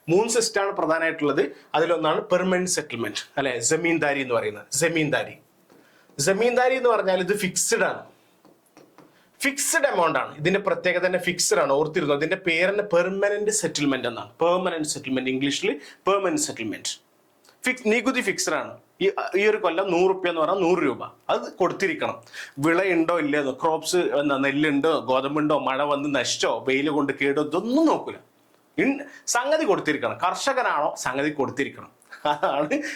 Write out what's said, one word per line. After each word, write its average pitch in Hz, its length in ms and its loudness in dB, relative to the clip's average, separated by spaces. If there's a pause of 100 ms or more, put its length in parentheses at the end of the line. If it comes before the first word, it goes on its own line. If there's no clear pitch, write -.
മൂന്ന് 208 200 4
സിസ്റ്റമാണ് 214 420 0
പ്രധാനമായിട്ടുള്ളത്. 160 840 0 (200)
അതിലൊന്നാണ് 160 460 2
പെർമനന്റ് 180 500 0
സെറ്റിൽമെന്റ്, 117 520 -4 (140)
അല്ലെ? 131 220 0
ജമീന്ദാരി 156 600 0
എന്ന് 123 140 -2
പറയുന്നത്. 104 300 -4 (120)
ജമീന്ദാരി, 151 580 0 (840)
ജമീന്ദാരി 240 560 2
എന്ന് 247 140 2
പറഞ്ഞാൽ 190 300 2
ഇത് 185 180 -2
ഫിക്സഡ് 190 460 0
ആണ്, 143 220 -4 (1400)
ഫിക്സഡ് 277 440 0
എമൗണ്ട് 165 320 2
ആണ്. 117 180 -6
ഇതിന്റെ 175 220 2
പ്രത്യേകത 175 460 0
തന്നെ 185 140 0
ഫിക്സഡ് 180 400 0
ആണ്, 139 140 4
ഓർത്തിരുന്നു. 151 400 2
അതിന്റെ 160 220 0
പേര് 175 340 0
തന്നെ 202 140 -2
പെർമനന്റ് 196 680 0
സെറ്റിൽമെന്റ് 143 560 -2
എന്നാണ്. 110 220 -8 (120)
പെർമനന്റ് 170 520 0
സെറ്റിൽമെന്റ്, 131 360 -4
ഇംഗ്ലീഷിൽ 143 500 -2 (280)
പെർമനന്റ് 185 340 2
സെറ്റിൽമെന്റ്. 110 500 -6 (760)
ഫിക്സ്, 254 200 -4
നികുതി 240 360 2
ഫിക്സഡ് 175 320 -2
ആണ്. 131 240 -6 (240)
ഈ, 190 100 2 (260)
ഈ 208 100 4
ഒരു 214 100 2
കൊല്ലം 185 340 0
നൂറ് 180 240 4
റുപ്യ 180 140 -2
എന്ന് 165 120 -2
പറഞ്ഞാൽ 180 220 0
നൂറ് 175 200 4
രൂപ 120 220 -2
അത് - 540 -4
കൊടുത്തിരിക്കണം. 156 580 -2 (420)
വിളയുണ്ടോ 170 600 2
ഇല്ലയോ, 143 320 0 (100)
ക്രോപ്സ് 160 340 0
എന്താ, 143 420 2
നെല്ലുണ്ടോ, 143 600 2
ഗോതമ്പുണ്ടോ, 139 600 0
മഴ 131 220 0
വന്ന് 143 340 0
നശിച്ചോ, 123 520 -2
വെയിൽ 139 220 2
കൊണ്ട് 139 320 2
കേടോ, 143 220 2
ഇതൊന്നും 220 420 0
നോക്കൂല. - 300 0 (600)
ഇൻ-, 269 260 0 (240)
സംഗതി 285 380 0
കൊടുത്തിരിക്കണം. 143 520 0 (100)
കർഷകനാണോ, 185 720 0
സംഗതി 139 320 -2
കൊടുത്തിരിക്കണം. 131 600 -4 (340)
അതാണ് 151 560 0 (140)